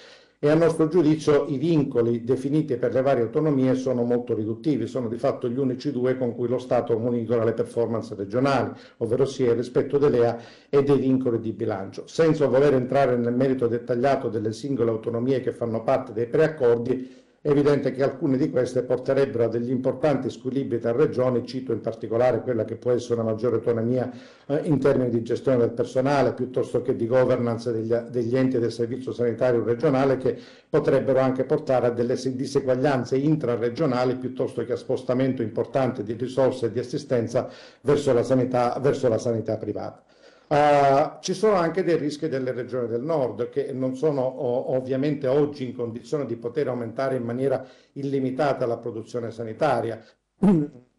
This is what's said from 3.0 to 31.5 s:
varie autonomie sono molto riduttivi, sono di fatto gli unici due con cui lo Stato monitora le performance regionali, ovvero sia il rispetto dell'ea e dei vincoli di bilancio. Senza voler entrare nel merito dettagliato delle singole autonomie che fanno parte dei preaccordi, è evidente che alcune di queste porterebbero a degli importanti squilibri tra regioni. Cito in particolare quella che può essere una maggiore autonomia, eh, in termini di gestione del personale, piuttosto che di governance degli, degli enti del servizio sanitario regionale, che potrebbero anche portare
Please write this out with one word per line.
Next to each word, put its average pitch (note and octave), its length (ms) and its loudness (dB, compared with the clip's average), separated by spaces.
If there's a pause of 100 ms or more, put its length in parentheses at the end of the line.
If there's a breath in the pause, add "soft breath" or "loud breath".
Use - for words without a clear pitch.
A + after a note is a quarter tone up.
varie B2+ 220 2
autonomie C3 500 2
sono A#2+ 300 0
molto A#2+ 300 0
riduttivi, A2+ 520 -2
sono A#2+ 220 -4
di A2+ 80 -4
fatto C3+ 320 -2
gli B2+ 100 -4
unici C3 320 -2
due B2+ 260 0
con B2 200 -2
cui B2 100 -2
lo B2 120 -2
Stato A#2+ 380 0
monitora A#2 460 0
le A2+ 120 2
performance A2+ 600 -4
regionali, A#2 560 0 (280 loud breath)
ovvero B2 260 0
sia C3 260 0
il A#2 60 2
rispetto C3 420 -2
dell'ea A#2+ 400 4 (300 loud breath)
e C#3 160 4
dei C#3 140 4
vincoli B2+ 420 2
di A2 120 -4
bilancio. G2+ 540 -6
Senza D#3 400 2
voler C3+ 280 4
entrare B2+ 420 2
nel A#2+ 180 0
merito B2+ 320 2
dettagliato B2 600 0
delle A2 240 -2
singole A#2+ 380 -2
autonomie A#2 500 -2
che B2 100 -2
fanno A2+ 320 -4
parte B2+ 300 -2
dei A2+ 140 -2
preaccordi, B2 1000 0 (140)
è D3+ 100 -2
evidente C#3 420 4
che C3+ 100 -2
alcune C3 340 0
di D3+ 140 0
queste B2+ 320 0
porterebbero C3 600 0
a A2+ 40 2
degli A#2+ 220 -2
importanti C3 580 0
squilibri B2 520 -4
tra A#2+ 100 0
regioni. A#2+ 560 2
Cito C3 260 -6
in G#2 80 -2
particolare A2+ 600 0
quella A2+ 220 -2
che A2+ 100 -6
può B2 160 -4
essere A#2 300 0
una A2+ 100 -2
maggiore A2+ 260 0
autonomia, A#2 540 -2 (360 loud breath)
eh, C#3+ 180 -2
in C#3+ 160 2
termini B2+ 280 2
di A2+ 140 0
gestione B2 340 0
del A#2 140 2
personale, C3 600 0
piuttosto B2 500 -4
che C3 140 -2
di A#2 100 -2
governance B2 640 2
degli, A2 240 -2 (160)
degli A#2+ 260 0
enti C3 220 2
del A#2 140 0
servizio A#2+ 400 -4
sanitario A#2 500 0
regionale, C3 540 2
che B2+ 200 -2 (320 loud breath)
potrebbero C3 520 2
anche C3 240 2
portare C3 420 2